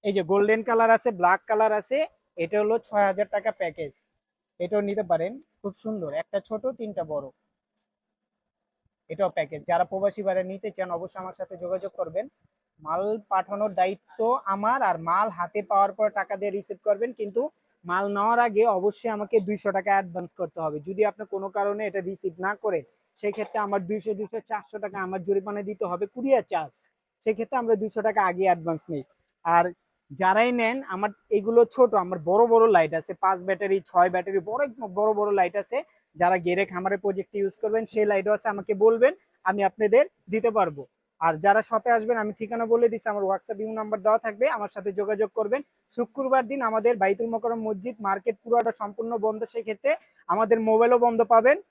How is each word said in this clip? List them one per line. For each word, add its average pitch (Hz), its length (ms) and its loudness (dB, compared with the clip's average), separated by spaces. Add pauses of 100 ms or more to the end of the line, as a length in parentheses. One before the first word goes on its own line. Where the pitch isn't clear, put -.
এই 208 100 -2
যে 190 100 2
গোল্ডেন 202 400 2
কালার 226 260 2
আছে, 226 220 4
ব্ল্যাক 180 360 2
কালার 220 240 2
আছে, 262 360 -2 (280)
এটা 170 240 -2
হলো 214 180 2
ছয় 208 280 0
হাজার 196 260 0
টাকা 208 200 -2
প্যাকেজ, 160 420 -6 (680)
এটাও 208 220 -2
নিতে 202 220 -4
পারেন। 175 360 -2 (220)
খুব 196 160 -8
সুন্দর, 190 360 -8
একটা 160 260 -4
ছোট, 220 280 -8
তিনটা 214 360 -8
বড়, 147 240 -6 (1800)
এটাও 175 200 -2
প্যাকেজ। 151 380 -6
যারা 170 160 2
প্রবাসী 190 400 -2
ভাইরা 185 200 0
নিতে 190 280 -8
চান, 185 200 -6
অবশ্যই 180 300 -8
আমার 185 120 -12
সাথে 185 240 -12
যোগাযোগ 180 340 -6
করবেন। 185 360 -6 (520)
মাল 185 400 -4 (100)
পাঠানোর 202 440 -2
দায়িত্ব 202 720 -2
আমার, 214 360 0
আর 185 160 0
মাল 175 320 0
হাতে 175 320 -6
পাওয়ার 196 300 2
পর 214 180 0
টাকা 202 280 -4
দিয়ে 202 140 -4
রিসিভ 196 320 -8
করবেন, 214 300 0
কিন্তু 226 360 -4 (360)
মাল 196 280 -2
নেওয়ার 220 260 2
আগে 226 260 4
অবশ্যই 202 440 0
আমাকে 208 300 0
দুইশো 202 320 -2
টাকা 190 200 0
অ্যাডভান্স 180 420 -2
করতে 170 280 -8
হবে। 151 180 -4
যদি 190 260 -2
আপনি 208 200 -4
কোনো 196 240 -6
কারণে 208 380 -2
এটা 190 140 -4
রিসিভ 185 380 -8
না 190 160 -2
করেন, 185 280 -2 (320)
সেই 208 160 -4
ক্ষেত্রে 208 280 -6
আমার 202 280 -2
দুইশো, 208 260 -4
দুইশো, 214 260 -8
চারশো 214 400 -10
টাকা 202 200 -10
আমার 185 240 -6
জরিমানা 202 380 -2
দিতে 202 240 -6
হবে 180 200 -4
কুরিয়ার 247 360 0
চার্জ। 160 320 -6 (500)
সেক্ষেত্রে 220 340 -2
আমরা 226 180 2
দুইশো 208 260 -4
টাকা 208 220 2
আগে 180 200 0
অ্যাডভান্স 170 460 0
নিই। 147 140 -6 (400)
আর 170 280 4 (420)
যারাই 196 380 2
নেন, 240 320 -2
আমার 196 260 -4 (200)
এগুলো 226 360 4
ছোট, 240 280 2
আমার 185 260 0
বড় 196 280 4
বড় 226 240 6
লাইট 165 220 4
আছে, 160 200 -4
পাঁচ 190 260 0
ব্যাটারি, 190 420 -2
ছয় 180 280 4
ব্যাটারি, 185 300 -2
বড়, 226 280 -4 (200)
বড় 208 260 0
বড় 208 180 0
লাইট 190 240 2
আছে। 233 280 -4 (320)
যারা 175 220 2
গেরে 180 280 0
খামারে 185 320 -4
প্রজেক্ট 196 380 -4
ইউজ 196 260 -4
করবেন, 220 240 -2
সেই 214 200 0
লাইটও 202 260 0
আছে, 214 180 0
আমাকে 202 240 -4
বলবেন, 226 400 4 (300)
আমি 196 200 0
আপনাদের 214 420 4 (240)
দিতে 220 220 0
পারবো। 170 360 -2 (320)
আর 165 180 2
যারা 202 240 4
শপে 226 300 0
আসবেন, 233 260 2
আমি 214 160 -4
ঠিকানা 226 320 -4
বলে 233 240 4
দিচ্ছি, 220 200 -4
আমার 208 140 -2
WhatsApp 196 380 -4
ইমো 220 120 -6
নাম্বার 214 280 -4
দেওয়া 214 160 4
থাকবে, 220 320 0
আমার 214 180 -4
সাথে 202 240 -8
যোগাযোগ 208 380 -2
করবেন। 220 320 -2 (280)
শুক্রবার 254 580 0
দিন 269 140 -6
আমাদের 226 360 2
বাইতুল 196 320 0
মোকাররম 226 300 -4
মসজিদ 214 400 -6
মার্কেট 196 440 -2
পুরোটা 233 280 2
সম্পূর্ণ 226 460 -6
বন্ধ, 214 260 -2
সেক্ষেত্রে 226 520 -4 (320)
আমাদের 220 320 2
মোবাইলও 226 400 6
বন্ধ 233 220 4
পাবেন। 240 500 6